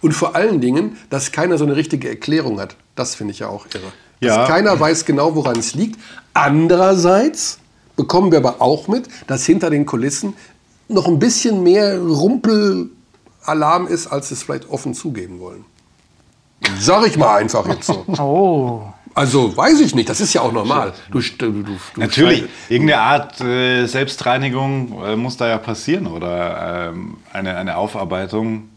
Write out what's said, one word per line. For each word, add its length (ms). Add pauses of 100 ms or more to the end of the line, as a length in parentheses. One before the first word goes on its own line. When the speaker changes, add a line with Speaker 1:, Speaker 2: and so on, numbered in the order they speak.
Speaker 1:
und 100
vor 240
allen 240
Dingen, 380 (120)
dass 220
keiner 260
so 60
eine 140
richtige 320
Erklärung 500
hat. 160 (200)
Das 200
finde 160
ich 80
ja 80
auch 260
irre. 200 (260)
Dass 160
Speaker 2:
Ja. 120
Speaker 1:
keiner 300
weiß 280
genau, 300
woran 220
es 180
liegt. 220 (360)
Andererseits 1300 (360)
bekommen 380
wir 60
aber 220
auch 280
mit, 180 (200)
dass 180
hinter 240
den 160
Kulissen 480 (560)
noch 180
ein 120
bisschen 440
mehr 360
Rumpelalarm 1900
ist, 200
als 240
es 120
vielleicht 260
offen 240
zugeben 460
wollen. 240 (1160)
Sag 280
ich 100
mal 200
einfach 300
jetzt 200
so. 160 (160)
Speaker 3:
Oh. 640 (340)
Speaker 1:
Also, 400
weiß 260
ich 120
nicht, 160
das 120
ist 120
ja 80
auch 100
normal. 420 (180)
Du 80
st-, 200
du, 120
du, 120
du 140 (200)
Speaker 2:
Natürlich, 420
Speaker 1:
schneidest 320
Speaker 2:
irgendeine 300
Art, 400
äh, 440
Selbstreinigung, 1200
äh, 100
muss 220
da 100
ja 120
passieren 480
oder, 800
ähm, 280 (140)
eine, 260
eine 200
Aufarbeitung 1000